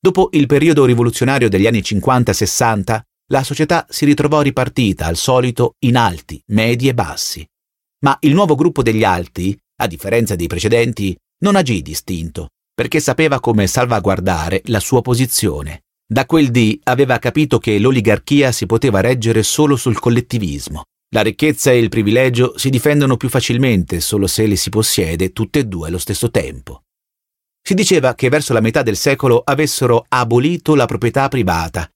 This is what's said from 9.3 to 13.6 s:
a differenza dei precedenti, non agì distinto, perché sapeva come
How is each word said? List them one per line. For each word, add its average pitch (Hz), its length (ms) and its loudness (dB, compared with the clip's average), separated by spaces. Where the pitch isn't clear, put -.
a 123 60 -2
differenza 98 480 -2
dei 85 120 -4
precedenti, 101 680 -2
non 196 140 2
agì 123 280 0
distinto, 80 680 -8
perché 123 280 -2
sapeva 143 380 0
come 104 280 0